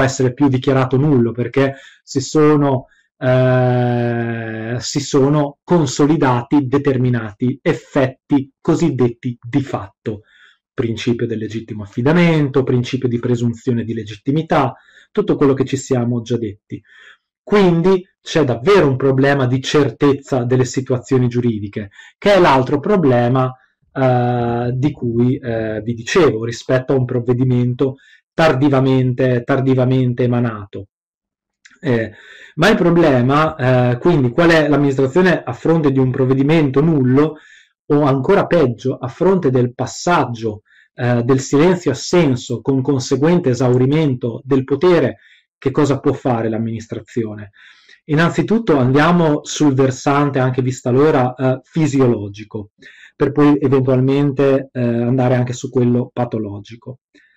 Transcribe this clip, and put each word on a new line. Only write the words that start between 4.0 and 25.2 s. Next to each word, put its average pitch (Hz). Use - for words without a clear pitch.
si 143
sono 143
consolidati 143
determinati 123
effetti 139
cosiddetti 131
di 131
fatto, 104
principio 117
del 110
legittimo 107
affidamento, 147
principio 127
di 117
presunzione 120
di 110
legittimità, 131
tutto 170
quello 135
che 131
ci 127
siamo 120
già 117
detti. 104
Quindi 185
c'è -
davvero 139
un 131
problema 135
di 131
certezza 139
delle 127
situazioni 127
giuridiche, 110
che 202
è 190
l'altro 143
problema, 131
eh, 123
di 131
cui, 123